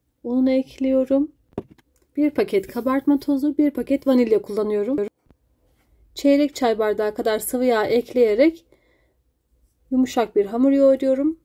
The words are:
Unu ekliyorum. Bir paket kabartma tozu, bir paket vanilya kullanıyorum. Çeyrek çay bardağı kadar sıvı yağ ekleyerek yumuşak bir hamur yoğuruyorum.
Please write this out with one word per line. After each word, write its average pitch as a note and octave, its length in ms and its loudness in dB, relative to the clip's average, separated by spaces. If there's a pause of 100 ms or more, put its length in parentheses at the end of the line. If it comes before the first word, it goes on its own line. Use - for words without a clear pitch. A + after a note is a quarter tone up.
(240)
Unu B3+ 260 0
ekliyorum. C4 840 0 (840)
Bir D4 140 0
paket G3+ 360 -2
kabartma C4+ 540 -2
tozu, C#4+ 380 -2
bir D4 120 2
paket C4+ 360 -4
vanilya A#3 360 2
kullanıyorum. G#3 640 -4 (1080)
Çeyrek C#4+ 400 2
çay A3+ 240 -2
bardağı G#3+ 360 -2
kadar G#3+ 240 -2
sıvı B3 260 -4
yağ A3+ 220 0
ekleyerek A#3+ 760 2 (1300)
yumuşak B3+ 460 0
bir G3+ 100 2
hamur A#3+ 240 0
yoğuruyorum. C4+ 760 2